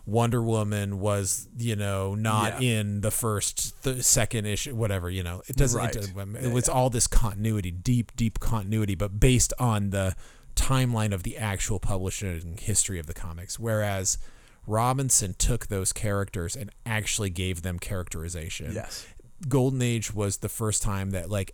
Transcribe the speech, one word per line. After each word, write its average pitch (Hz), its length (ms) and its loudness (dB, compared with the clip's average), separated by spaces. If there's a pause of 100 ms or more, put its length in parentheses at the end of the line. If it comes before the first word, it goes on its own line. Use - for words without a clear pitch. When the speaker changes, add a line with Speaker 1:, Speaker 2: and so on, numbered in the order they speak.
Speaker 1:
Wonder 117 360 2
Woman 104 580 0
was, 101 480 -2 (100)
you 117 180 -2
know, 98 380 -2
not 107 480 0
Speaker 2:
Yeah. 117 180 2
Speaker 1:
in 101 220 -2
the 104 80 2
first, - 640 -2 (100)
th-, 127 180 -2
second 110 440 2
issue," 104 280 -2
whatever, 98 360 0
you 92 120 -2
know. 87 260 -6
It - 80 -4
doesn't, 117 220 4
Speaker 2:
Right. 80 160 0
Speaker 1:
it, 104 120 -4
it 92 100 -8
Speaker 2:
Yeah, 104 320 -4
Speaker 1:
was 120 200 2
Speaker 2:
yeah. - 40 0
Speaker 1:
all 127 160 4
this 117 180 2
continuity, 107 640 4
deep, 113 460 0
deep 117 240 2
continuity, 107 540 2
but 101 260 0
based 127 380 8
on 107 320 2
the 95 260 0 (400)
timeline 120 580 2
of 90 80 -4
the 110 140 -6
actual 101 420 -2
publishing 90 840 -2
history 98 380 0
of 78 80 -8
the 80 80 -8
comics. 85 460 -10
Whereas 104 580 0 (480)
Robinson 120 720 2
took - 300 0
those 92 240 -2
characters 98 640 -2
and 104 160 -10 (120)
actually 107 460 -2
gave 90 320 -2
them 90 160 -4
characterization. 85 960 -6
Speaker 2:
Yes. - 320 -10 (420)
Speaker 1:
Golden 131 320 4
Age 117 320 0
was 101 260 -2
the 107 100 -6
first 107 340 -2
time 98 280 0
that, 90 200 -4
like, 101 240 -2